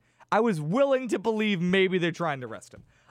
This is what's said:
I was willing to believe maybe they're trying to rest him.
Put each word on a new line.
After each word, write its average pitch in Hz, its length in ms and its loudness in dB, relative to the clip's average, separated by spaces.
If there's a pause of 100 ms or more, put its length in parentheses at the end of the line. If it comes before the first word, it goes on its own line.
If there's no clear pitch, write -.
(320)
I 196 80 4
was 214 220 2
willing 254 480 0
to 202 100 -2
believe 214 420 0
maybe 185 360 2
they're 165 140 0
trying 147 300 -6
to 123 60 -10
rest - 260 -16
him. - 100 -20 (280)